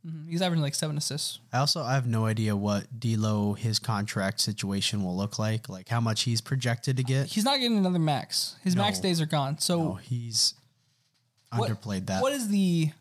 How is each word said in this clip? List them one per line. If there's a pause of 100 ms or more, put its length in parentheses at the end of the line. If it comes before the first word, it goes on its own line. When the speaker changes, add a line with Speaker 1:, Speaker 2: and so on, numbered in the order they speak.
Speaker 1:
Mm-hmm.
He's
averaging,
like,
seven
assists. (120)
Speaker 2:
I
also,
I
have
no
idea
what
D'Lo,
his
contract
situation
will
look
like,
like,
how
much
he's
projected
to
get.
Speaker 1:
He's
not
getting
another
max.
His
max
Speaker 2:
No.
Speaker 1:
days
are
gone.
So
Speaker 2:
No,
he's (1000)
Speaker 1:
what,
Speaker 2:
underplayed
that.
Speaker 1:
what
is
the